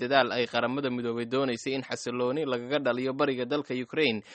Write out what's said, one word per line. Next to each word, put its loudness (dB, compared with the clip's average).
dadaal 4
ay 2
Qaramada 0
Midoobay -2
doonaysay 0
in -2
xasilooni -2
lagaga -2
dhaliyo 0
bariga 0
dalka -2
Ukraine, 0